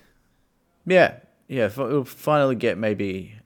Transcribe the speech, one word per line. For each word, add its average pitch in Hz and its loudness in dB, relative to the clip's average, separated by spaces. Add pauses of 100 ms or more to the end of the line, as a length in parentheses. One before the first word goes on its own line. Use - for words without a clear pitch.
(840)
Yeah, 180 4 (280)
yeah. 131 -2
F-, 101 -4
we'll 135 -2
finally 139 0
get 104 -2
maybe 101 -4 (120)